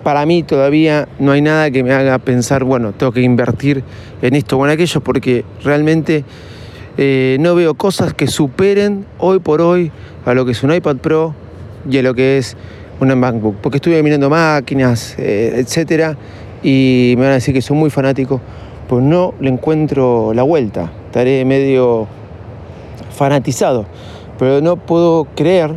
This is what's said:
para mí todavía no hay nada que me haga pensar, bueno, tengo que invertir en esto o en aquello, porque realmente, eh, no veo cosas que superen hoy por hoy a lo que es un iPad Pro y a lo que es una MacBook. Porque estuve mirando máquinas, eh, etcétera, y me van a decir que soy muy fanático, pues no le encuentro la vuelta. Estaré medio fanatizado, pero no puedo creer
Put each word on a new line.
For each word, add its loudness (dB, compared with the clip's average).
para 2
mí 2
todavía 2
no 4
hay 4
nada 2
que 0
me 2
haga 2
pensar, 0
bueno, 0
tengo -2
que 0
invertir 0
en 2
esto 0
o 2
en 2
aquello, 0
porque 0
realmente, 2
eh, 2
no 4
veo 2
cosas -2
que -2
superen 0
hoy 2
por 0
hoy 2
a 2
lo 2
que 0
es -4
un 2
iPad 0
Pro 0
y 2
a 4
lo 2
que 2
es -4
una 4
MacBook. 0
Porque -2
estuve 2
mirando 2
máquinas, 0
eh, 0
etcétera, 0
y 4
me 2
van 4
a 4
decir 0
que 0
soy 0
muy 2
fanático, -2
pues 2
no 2
le -2
encuentro 0
la 2
vuelta. 0
Estaré 0
medio 2
fanatizado, 0
pero 2
no 2
puedo 2
creer 2